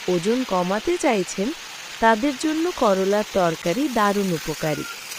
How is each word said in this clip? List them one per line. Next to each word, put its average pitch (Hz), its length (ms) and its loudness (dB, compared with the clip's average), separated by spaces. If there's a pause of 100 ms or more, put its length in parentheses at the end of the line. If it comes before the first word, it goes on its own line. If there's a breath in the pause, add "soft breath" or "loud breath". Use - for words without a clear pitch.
ওজন 190 360 2
কমাতে 196 540 0
চাইছেন, 220 540 0 (480)
তাদের 226 340 4 (100)
জন্য 320 320 0
করলার 196 480 2 (100)
তরকারি 180 600 0
দারুণ 202 400 2
উপকারী। 151 500 -4 (360)